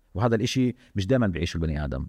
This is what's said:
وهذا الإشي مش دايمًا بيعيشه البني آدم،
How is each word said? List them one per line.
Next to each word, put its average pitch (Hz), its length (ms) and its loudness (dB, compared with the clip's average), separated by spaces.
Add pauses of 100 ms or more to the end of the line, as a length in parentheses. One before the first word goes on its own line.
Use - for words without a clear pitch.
(120)
وهذا 113 220 2
الإشي 123 400 0 (200)
مش 95 120 -2
دايمًا 120 200 4
بيعيشه 85 280 -2
البني 78 300 -2
آدم، 67 240 -6